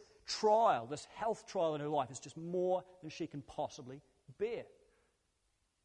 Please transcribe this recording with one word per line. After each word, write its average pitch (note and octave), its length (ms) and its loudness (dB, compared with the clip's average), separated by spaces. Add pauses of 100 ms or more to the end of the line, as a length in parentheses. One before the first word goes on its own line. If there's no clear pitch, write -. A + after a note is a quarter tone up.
(260)
trial, G#3+ 600 6
this C#3+ 200 -8 (100)
health G#3+ 300 -2
trial E3 280 0
in D3 80 -4
her D3 60 -2
life C#3 220 0
is B2+ 80 -12
just C#3 200 -14
more F3+ 440 0 (200)
than D#3 80 -10
she D#3+ 160 -6
can C#3+ 160 -10
possibly C3+ 580 -8 (380)
bear. G3+ 260 -4 (1200)